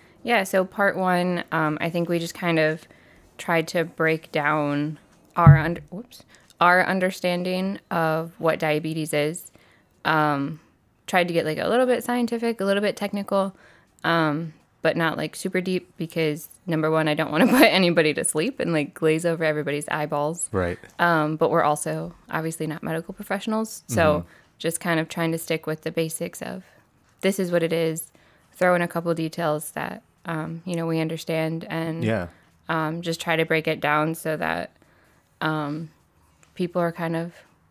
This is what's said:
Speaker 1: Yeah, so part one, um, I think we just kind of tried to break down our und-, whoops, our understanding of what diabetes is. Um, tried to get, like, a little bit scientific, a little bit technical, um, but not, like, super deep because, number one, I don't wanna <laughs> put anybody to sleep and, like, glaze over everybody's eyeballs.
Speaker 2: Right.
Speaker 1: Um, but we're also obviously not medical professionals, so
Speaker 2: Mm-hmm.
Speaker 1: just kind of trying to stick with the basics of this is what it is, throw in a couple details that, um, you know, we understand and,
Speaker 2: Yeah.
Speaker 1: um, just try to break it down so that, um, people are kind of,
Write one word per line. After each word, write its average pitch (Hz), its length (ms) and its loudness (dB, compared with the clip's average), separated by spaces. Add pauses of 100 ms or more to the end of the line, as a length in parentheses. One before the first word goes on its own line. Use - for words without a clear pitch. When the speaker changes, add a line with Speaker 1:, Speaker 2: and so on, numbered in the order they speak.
(240)
Speaker 1:
Yeah, 233 200 0
so 190 220 2
part 202 320 0
one, 180 540 0
um, 156 280 0
I 170 100 -2
think 170 200 -2
we 170 100 0
just 170 140 -6
kind 170 260 0
of 156 280 0 (500)
tried 165 320 0
to 170 160 0
break 160 460 -2
down 147 680 0 (360)
our 165 220 10
und-, 165 220 -2 (100)
whoops, - 340 -16 (360)
our 180 260 6
understanding 185 920 -2 (100)
of 165 480 -2
what 156 220 0
diabetes 156 540 -2
is. 151 380 -2 (520)
Um, 151 560 2 (480)
tried 175 220 2
to 170 40 -4
get, 165 120 2
like, 156 120 -2
a - 100 -2
little 247 180 4
bit 247 180 0
scientific, 233 560 -2
a 196 60 -2
little 196 160 2
bit 208 160 0
technical, 196 580 -2 (480)
um, 160 500 0 (280)
but 160 160 2
not, 165 200 0
like, 151 200 -6
super 185 240 -4
deep 180 360 -4
because, 160 520 -4 (180)
number 160 240 0
one, 156 160 2
I 151 60 2
don't 151 180 -2
wanna 240 160 4
<laughs> 196 120 6
put 302 40 8
anybody 170 500 4
to 165 120 -2
sleep 180 340 -2
and, 170 140 0
like, 147 200 -2
glaze 160 320 2
over 165 200 0
everybody's 147 420 -2
eyeballs. 151 640 -4
Speaker 2:
Right. 90 260 0 (220)
Speaker 1:
Um, 160 380 4
but 156 120 2
we're 160 140 2
also 160 500 -2 (160)
obviously 160 380 -4
not 147 160 -6
medical 165 300 -6
professionals, 220 760 -4
so 151 320 4
Speaker 2:
Mm-hmm. 85 80 -10 (320)
Speaker 1:
just 165 220 -4
kind 165 180 0
of 160 80 -2
trying 165 240 -2
to 165 60 -2
stick 165 280 -4
with 156 180 -6
the 160 80 -4
basics 165 500 -4
of - 220 -10 (580)
this 196 180 2
is 175 140 0
what 170 100 4
it 165 100 0
is, 160 380 -2 (400)
throw 180 240 4
in 175 60 2
a 170 60 0
couple 170 260 -2
details 160 580 -2
that, - 320 -8 (220)
um, 165 400 -6
you 180 100 -4
know, 165 100 -2
we 165 140 0
understand 160 720 -2
and, 165 340 -4
Speaker 2:
Yeah. 107 240 0 (420)
Speaker 1:
um, 160 320 -2
just 165 180 -4
try 165 160 0
to 160 100 2
break 160 220 0
it 156 140 -2
down 151 340 2
so 156 220 -6
that, 82 340 -4 (720)
um, 156 480 -4 (640)
people 180 260 -2
are 170 100 0
kind 165 240 -4
of, 170 180 -4 (380)